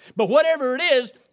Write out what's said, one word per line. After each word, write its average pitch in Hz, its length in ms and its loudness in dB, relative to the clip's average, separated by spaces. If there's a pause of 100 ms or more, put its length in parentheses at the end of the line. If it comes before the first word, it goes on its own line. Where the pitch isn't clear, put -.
(160)
But 196 140 -2
whatever 285 460 0
it 285 60 -4
is, 262 320 0 (200)